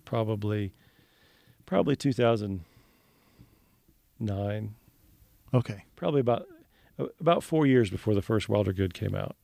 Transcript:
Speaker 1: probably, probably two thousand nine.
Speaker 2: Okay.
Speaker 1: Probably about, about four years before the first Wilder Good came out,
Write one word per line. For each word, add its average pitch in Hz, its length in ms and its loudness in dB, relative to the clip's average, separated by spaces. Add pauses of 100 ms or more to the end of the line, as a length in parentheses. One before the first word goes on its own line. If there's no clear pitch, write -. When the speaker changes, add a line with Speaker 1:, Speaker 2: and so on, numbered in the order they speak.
Speaker 1:
probably, 104 680 -2 (920)
probably 147 300 2
two 139 160 0
thousand 104 520 0 (1500)
nine. 107 560 -4 (760)
Speaker 2:
Okay. 113 320 -2 (120)
Speaker 1:
Probably 147 240 0
about, 120 260 2 (720)
about 165 240 2
four 156 240 2
years 123 240 4
before 104 240 0
the 98 80 2
first 110 260 -2
Wilder 104 240 2
Good 92 220 -2
came 98 200 -4
out, - 300 -6